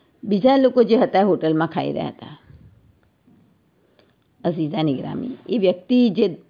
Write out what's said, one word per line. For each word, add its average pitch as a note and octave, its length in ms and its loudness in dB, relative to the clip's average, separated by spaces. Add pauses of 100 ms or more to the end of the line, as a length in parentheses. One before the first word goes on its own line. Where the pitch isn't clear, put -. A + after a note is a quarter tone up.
(240)
બીજા A#3 320 2
લોકો B3+ 260 4
જે A3 140 2
હતા, - 260 2
હોટલમાં D#3+ 460 0
ખાઈ C#3+ 240 -6
રહ્યા D3+ 160 -6
હતા. - 300 -18 (2000)
અઝીઝાની D#3 500 -2
ગ્રામી, - 360 -8 (180)
એ A#3+ 100 -2
વ્યક્તિ G#3+ 520 2
જે, F#3 280 -2 (120)